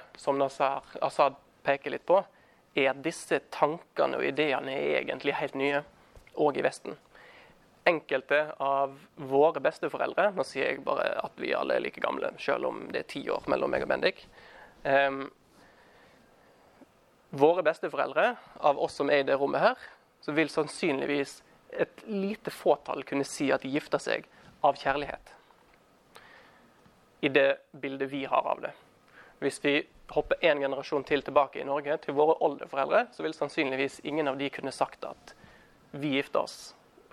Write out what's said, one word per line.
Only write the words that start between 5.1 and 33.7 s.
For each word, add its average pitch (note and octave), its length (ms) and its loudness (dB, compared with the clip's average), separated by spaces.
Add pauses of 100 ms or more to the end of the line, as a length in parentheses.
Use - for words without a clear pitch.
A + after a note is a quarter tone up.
helt C#3 200 -6
nye, C#3+ 240 0 (520)
og D3 240 2
i C#3 80 0
Vesten. - 300 -6 (920)
Enkelte D3 540 2 (240)
av C#3 320 0 (340)
våre D3 320 6
besteforeldre, C#3+ 720 0
nå F3+ 140 -2
sier C3+ 220 -2
jeg C3+ 160 -4
bare - 340 0
at - 180 -6
vi - 160 -2
alle C2+ 220 0
er A#1+ 80 -2
like - 180 -8
gamle, - 380 -2
selv - 300 -2
om - 200 -8
det - 140 -6
er - 80 -18
ti C#3 180 -10
år - 220 -4
mellom C3 180 0
meg - 140 -2
og - 80 -4
Bendik, - 320 -2 (640)
ehm, C#3 380 2 (2000)
våre D#3+ 360 4
besteforeldre, D#3 680 0 (240)
av C#3+ 200 2
oss - 180 -2
som C#3+ 120 0
er C#3+ 120 6
i C3+ 60 -2
det C#3 100 4
rommet C#3 220 0
her, A#3 180 2 (460)
så - 80 -6
vil D3+ 160 2
sannsynligvis C#3+ 920 -2 (280)
et - 380 -4
lite G3 420 -4
fåtall - 540 0
kunne C#3 240 -2
si C#3 240 -2
at C3+ 100 0
de C3+ 120 -6
gifter - 260 -2
seg - 260 -4 (380)
av C#3 160 4
kjærlighet. C#3 540 -4 (1900)
I - 80 2
det C#3 220 4 (220)
bildet C3+ 380 -6
vi C#3 140 -4
har C3 240 2
av - 160 -2
det. - 80 -6 (720)
Hvis C#3 200 -2
vi C#3+ 100 4 (340)
hopper - 320 0
en D3 200 4
generasjon C3+ 440 -2
til C3+ 180 0
tilbake C#3 380 2
i C3 60 -6
Norge, C#3+ 340 -2
til C#3+ 160 -4
våre D3+ 280 6
oldeforeldre, E3 680 0
så D#3+ 120 -10
vil D#3 120 -4
sannsynligvis C#3 680 -2